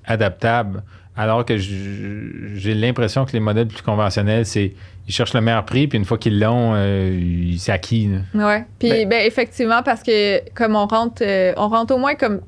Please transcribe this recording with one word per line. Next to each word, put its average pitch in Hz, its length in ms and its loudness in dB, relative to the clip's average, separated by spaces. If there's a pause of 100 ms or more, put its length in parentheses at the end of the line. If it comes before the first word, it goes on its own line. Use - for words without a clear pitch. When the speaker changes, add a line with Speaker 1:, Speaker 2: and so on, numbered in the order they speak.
Speaker 1:
adaptable, 107 800 0 (340)
alors 110 260 2
que 113 140 0
j-, 101 960 -8
j'ai 101 180 -2
l'impression 120 520 0
que - 80 -6
les 113 80 0
modèles 107 260 2
plus - 140 -12
conventionnels, 107 640 2
c'est, 101 280 -2 (320)
ils 98 60 -10
cherchent - 220 -2
le 120 80 2
meilleur 113 240 2
prix, 139 220 2
puis 127 100 0
une 101 80 0
fois 117 120 0
qu'ils 107 220 2
l'ont, 117 360 2
euh, 98 360 2
ils, 87 480 -2
c'est 98 140 -2
acquis, 107 340 0 (260)
là. 214 140 0
Speaker 2:
Ouais. 214 180 0 (140)
Puis, 240 100 2
Speaker 3:
Ben 220 200 2
Speaker 2:
ben, 226 180 2
effectivement, 233 560 0
parce 240 180 0
que 208 380 2 (140)
comme 220 240 0
on 208 100 2
rentre, 226 380 0
euh, 190 320 2
on 208 100 0
rentre 226 260 0
au 254 40 4
moins 277 180 0
comme, 214 320 0